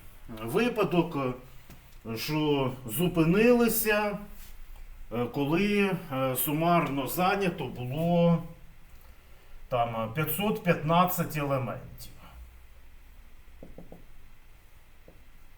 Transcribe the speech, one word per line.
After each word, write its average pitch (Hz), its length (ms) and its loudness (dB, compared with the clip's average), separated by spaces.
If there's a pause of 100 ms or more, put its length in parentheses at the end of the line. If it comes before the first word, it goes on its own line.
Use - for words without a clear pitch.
(280)
випадок, 147 1080 0 (720)
е, 113 120 -6
що 147 560 2 (120)
зупинилися, 208 1300 4 (960)
е, 120 120 0
коли, 185 680 2 (160)
е, 131 240 0
сумарно 147 720 2
зайнято 185 580 0
було 165 800 4 (1300)
там 117 440 0
п'ятсот 196 500 0
п'ятнадцять 170 720 2
елементів. 135 760 -4 (3500)